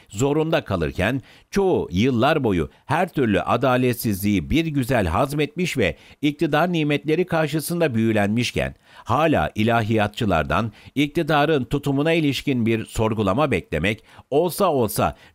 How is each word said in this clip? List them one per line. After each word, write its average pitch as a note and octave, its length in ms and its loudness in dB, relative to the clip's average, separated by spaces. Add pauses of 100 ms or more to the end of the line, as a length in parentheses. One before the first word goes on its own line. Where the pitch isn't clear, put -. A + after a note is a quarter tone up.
zorunda D3 540 0
kalırken F#2 580 -2 (300)
çoğu F#3 400 0
yıllar B2+ 520 2
boyu F2+ 260 0 (160)
her E3 240 -2
türlü A2 320 0
adaletsizliği A#2 1080 0
bir D#3 160 2
güzel C3 420 0
hazmetmiş C#3+ 680 -2
ve F#2+ 180 0 (260)
iktidar D3+ 520 0
nimetleri D3+ 520 0
karşısında D#3+ 680 -2
büyülenmişken G#2+ 800 0 (280)
hala A#2+ 520 2
ilahiyatçılardan G#2+ 1160 0 (240)
iktidarın D3+ 680 0
tutumuna C#3+ 500 0
ilişkin C#3 520 0
bir A2 200 0
sorgulama A2 680 0
beklemek F2 480 -2 (300)
olsa F3 420 0
olsa A2+ 440 0 (200)